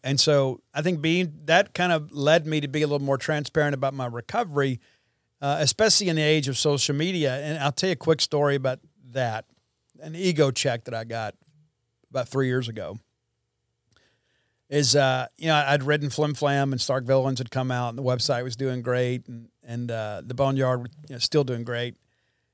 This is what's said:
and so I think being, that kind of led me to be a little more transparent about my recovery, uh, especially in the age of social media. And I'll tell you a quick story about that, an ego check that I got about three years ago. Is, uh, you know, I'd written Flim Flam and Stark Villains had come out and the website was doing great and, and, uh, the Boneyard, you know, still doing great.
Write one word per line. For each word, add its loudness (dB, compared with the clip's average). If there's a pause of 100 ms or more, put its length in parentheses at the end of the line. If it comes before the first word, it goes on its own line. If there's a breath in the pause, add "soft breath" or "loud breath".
and 0
so 4 (120)
I -4
think -2
being, 0 (140)
that 4
kind 0
of -2
led 4
me 0
to -4
be -2
a 2
little 0
more 0
transparent -2
about -2
my -6
recovery, -2 (600)
uh, 0
especially 4
in 2
the 2
age 2
of -4
social 0
media. -2
And -6
I'll 0
tell -2
you 0
a -6
quick 2
story 2
about -2 (320)
that, -4 (540)
an -14
ego 4
check -2
that -10
I -6
got -6 (760)
about -4
three 0
years 0
ago. -10 (1700)
Is, 2
uh, 2 (100)
you -6
know, 4
I'd 2
written 0
Flim -2
Flam 0
and -2
Stark -2
Villains 2
had -8
come -2
out -2
and -10
the -6
website 0
was -8
doing -4
great -2
and, -16 (160)
and, -6
uh, -6
the -10
Boneyard, 2 (200)
you -12
know, -10
still 2
doing -4
great. -6 (580)